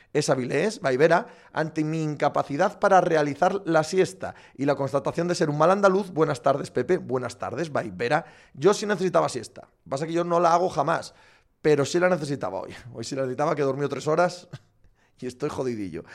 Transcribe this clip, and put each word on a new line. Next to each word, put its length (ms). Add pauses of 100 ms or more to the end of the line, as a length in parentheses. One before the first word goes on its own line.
(140)
es 180
Avilés, 480
Vaivera, 480 (260)
ante 300
mi 180
incapacidad 800
para 220
realizar 640
la 180
siesta 500 (220)
y 100
la 100
constatación 520
de 80
ser 160
un 80
mal 100
andaluz. 420
Buenas 300
tardes, 300
Pepe, 260
buenas 400
tardes, 340
Vaivera. 540 (300)
Yo 180
sí 140
necesitaba 420
siesta, 400 (180)
pasa 200
que 60
yo 100
no 160
la 160
hago 140
jamás, 440 (480)
pero 240
sí 140
la 100
necesitaba 520
hoy. 120 (220)
Hoy 80
sí 120
la 60
necesitaba, 320
que 80
he 40
dormido 240
tres 180
horas 460
<laughs> 640
y 60
estoy 240
jodidillo. 540 (120)